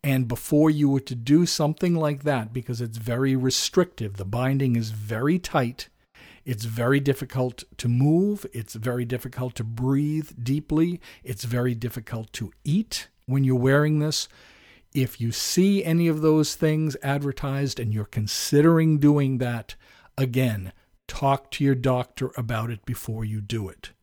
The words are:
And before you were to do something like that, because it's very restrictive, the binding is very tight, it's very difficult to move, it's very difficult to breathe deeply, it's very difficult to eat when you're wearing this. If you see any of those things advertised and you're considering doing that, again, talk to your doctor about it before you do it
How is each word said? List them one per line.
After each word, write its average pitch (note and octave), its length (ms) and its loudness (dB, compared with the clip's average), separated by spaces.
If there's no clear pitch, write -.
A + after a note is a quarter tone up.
And C3 240 2
before D3+ 420 4
you D3 200 4
were C#3 120 2
to C3 140 -8
do C#3 300 4
something E3 500 0
like D3 280 0
that, B2 300 -2
because A#2+ 260 -6
it's A2+ 180 -6
very B2 380 0
restrictive, B2+ 800 0
the G2 100 -8
binding B2+ 500 0
is A2 160 -2
very A2 480 -2
tight, B2+ 500 -4
it's A2+ 200 -6
very A#2+ 340 2
difficult C3 640 -2
to - 100 -2
move, E3 640 2
it's A2 220 -10
very A#2+ 300 -4
difficult B2 500 -6
to A#2 80 -6
breathe C#3 680 -2
deeply, D3+ 600 0
it's A#2 200 -8
very B2 320 0
difficult A2+ 580 -8
to G2+ 200 -8
eat - 440 -2
when C3+ 180 2
you're C3 120 4
wearing D3 440 4
this. D3+ 300 -2
If C3 260 -2
you A#2 120 -2
see G3 520 2
any E3 240 2
of D#3 140 0
those D#3 340 4
things D#3 480 0
advertised C#3 760 -4
and A2 140 -2
you're G#2+ 120 -2
considering D#3 920 4
doing C#3+ 420 4
that, A#2+ 360 -6
again, A#2+ 560 -2
talk - 440 -2
to - 120 -4
your C#3 120 4
doctor B2+ 640 -2
about A2+ 340 -4
it G#2+ 140 -12
before A2+ 400 -6
you G#2+ 160 -4
do G2+ 260 -6
it - 240 -16